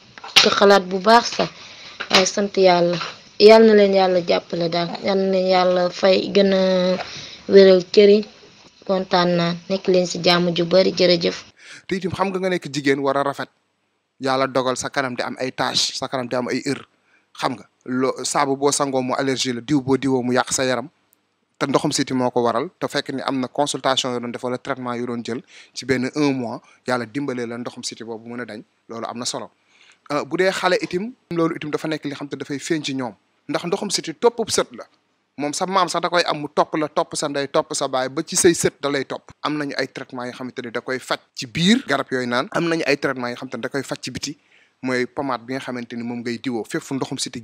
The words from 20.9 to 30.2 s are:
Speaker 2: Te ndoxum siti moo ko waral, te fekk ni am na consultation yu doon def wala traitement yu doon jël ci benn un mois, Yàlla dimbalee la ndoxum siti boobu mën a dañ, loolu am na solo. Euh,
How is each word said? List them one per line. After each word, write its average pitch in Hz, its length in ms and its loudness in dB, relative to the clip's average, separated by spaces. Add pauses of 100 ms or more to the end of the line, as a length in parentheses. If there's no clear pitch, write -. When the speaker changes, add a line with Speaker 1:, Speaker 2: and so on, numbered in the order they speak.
Speaker 2:
Te 143 80 -2
ndoxum 143 240 0
siti 135 240 -4
moo 123 160 -2
ko 123 120 0
waral, 120 260 -2 (100)
te 139 80 -4
fekk 143 280 -6
ni 127 80 -8
am 135 180 -2
na 127 80 -6
consultation 135 680 -2
yu 120 60 -6
doon 120 100 -8
def 117 140 -10
wala 123 140 -4
traitement 127 360 -8
yu 120 120 -6
doon 120 180 -6
jël 117 160 -6 (340)
ci - 120 -12
benn 127 280 -2
un 147 200 2
mois, 123 260 -6 (260)
Yàlla 120 200 -2
dimbalee 123 400 -6
la 117 120 -10
ndoxum 123 240 -12
siti 117 220 -12
boobu 113 240 -14
mën 120 140 -12
a - 20 -12
dañ, 110 180 -14 (260)
loolu 113 180 -10
am 117 120 -10
na 123 60 -8
solo. 120 260 -8 (600)
Euh, 147 120 -2